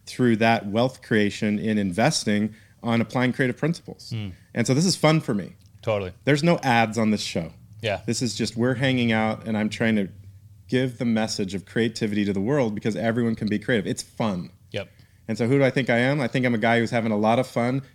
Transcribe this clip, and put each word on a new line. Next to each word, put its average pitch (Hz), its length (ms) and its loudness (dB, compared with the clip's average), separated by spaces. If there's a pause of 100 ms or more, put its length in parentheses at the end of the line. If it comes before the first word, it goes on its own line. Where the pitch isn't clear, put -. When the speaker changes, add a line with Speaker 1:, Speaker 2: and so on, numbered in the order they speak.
Speaker 1:
through 120 320 2
that 113 300 2
wealth 117 340 -2
creation 104 580 0
in 107 200 0
investing 104 760 0 (280)
on 117 180 0
applying 123 320 0
creative 123 240 -2
principles. - 580 -6
Speaker 2:
Mm. 104 180 -8 (220)
Speaker 1:
And 120 120 -2
so 131 80 2
this 156 100 2
is 175 120 2
fun 156 260 4
for 135 100 -4
me. 98 220 -6 (260)
Speaker 2:
Totally. 101 320 -4 (120)
Speaker 1:
There's 143 200 2
no 170 180 4
ads 117 360 2
on 110 120 2
this 104 120 0
show. 82 300 -6 (280)
Speaker 2:
Yeah. 104 240 -2
Speaker 1:
This 117 160 -2
is 113 140 -2
just, 113 200 -4
we're 123 200 0
hanging 123 380 2
out 110 360 0
and 107 80 -2
I'm 107 140 -2
trying 113 260 0
to 95 120 0 (600)
give 127 300 0
the 131 80 -4
message 107 480 -2
of 90 100 -8
creativity 107 600 0
to 101 80 0
the 98 60 -2
world 117 340 0
because 104 220 -4
everyone 113 380 0
can 107 140 -4
be 104 100 0
creative. 104 280 0
It's 127 160 -4
fun. - 480 -4 (220)
Speaker 2:
Yep. 101 160 -8 (400)
Speaker 1:
And 110 80 -4
so 120 120 0
who 139 100 4
do 139 60 4
I 123 60 4
think 127 200 -2
I 117 80 4
am? 139 220 2
I 117 80 -2
think 127 180 0
I'm 120 80 2
a 113 40 -2
guy 117 200 2
who's 113 140 0
having 113 200 0
a 104 40 0
lot 107 240 4
of 123 80 -2
fun 127 340 -2 (120)